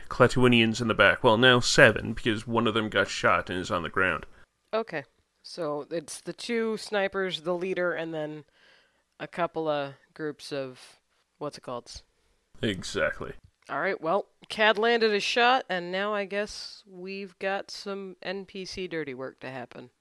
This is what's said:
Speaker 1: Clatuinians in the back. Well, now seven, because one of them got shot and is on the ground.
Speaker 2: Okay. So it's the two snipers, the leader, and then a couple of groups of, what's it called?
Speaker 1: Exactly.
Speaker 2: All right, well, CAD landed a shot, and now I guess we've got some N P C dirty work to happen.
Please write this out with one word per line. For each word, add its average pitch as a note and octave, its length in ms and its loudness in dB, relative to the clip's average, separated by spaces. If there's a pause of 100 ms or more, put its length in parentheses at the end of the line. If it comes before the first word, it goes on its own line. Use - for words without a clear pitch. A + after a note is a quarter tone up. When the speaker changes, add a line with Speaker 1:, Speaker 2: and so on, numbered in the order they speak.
Speaker 1:
Clatuinians A#2+ 720 4
in A#2 80 0
the G#2+ 60 2
back. G2 280 6
Well, A2+ 140 6
now B2 240 8
seven, A2+ 540 6
because A2 320 -2
one A2+ 200 0
of G#2+ 80 2
them A2 140 0
got G2+ 200 2
shot F#2 420 0
and F#2 100 -4
is E2 100 -6
on F2+ 120 -2
the D#2 60 -4
ground. F2+ 380 0 (480)
Speaker 2:
Okay. G#3+ 300 -6 (380)
So D3 480 -8
it's D#3 300 -8
the F3 120 -10
two A3+ 440 -4
snipers, F#3+ 640 -4
the F3 120 -2
leader, F3+ 380 -2
and E3 200 -6
then D3+ 320 -8 (760)
a D3+ 60 -10
couple D#3+ 420 -4
of C#3+ 260 -2 (200)
groups D3+ 380 -10
of, C3+ 480 -10 (380)
what's D3 180 -8
it - 60 -20
called? - 400 -10 (600)
Speaker 1:
Exactly. F2 680 -2 (380)
Speaker 2:
All C#3 100 -4
right, F#3 180 -2
well, E3+ 280 0 (240)
CAD G#3+ 260 4
landed A3+ 380 2
a G3+ 60 0
shot, B3 500 4
and F3 200 -4
now G3 220 -2
I G3+ 140 -4
guess G3+ 600 -8
we've F#3+ 520 -12
got G3 320 -4
some G3 520 -10
N F#3+ 220 -6
P F#3+ 220 -12
C F#3 200 -8
dirty D#3 280 -6
work C3 260 -10
to C3 100 -10
happen. B2+ 380 -12 (120)